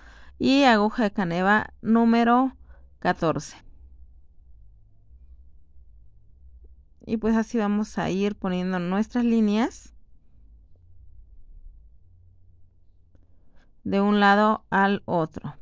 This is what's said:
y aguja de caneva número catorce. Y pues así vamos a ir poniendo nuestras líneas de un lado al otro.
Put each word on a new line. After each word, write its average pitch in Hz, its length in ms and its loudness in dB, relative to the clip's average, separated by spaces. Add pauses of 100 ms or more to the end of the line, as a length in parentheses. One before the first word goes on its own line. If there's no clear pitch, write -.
(380)
y 269 280 2
aguja 220 360 2
de 202 100 0
caneva 185 720 0
número 233 760 2 (440)
catorce. 160 580 -2 (3500)
Y 226 140 -6
pues 220 180 -2
así 226 220 -2
vamos 208 400 -4
a 165 140 -4
ir 202 240 -4
poniendo 185 420 -6
nuestras 196 480 -4
líneas 226 720 -2 (4000)
de 196 180 -2
un 208 180 2
lado 202 500 2
al 196 360 0
otro. 160 560 -6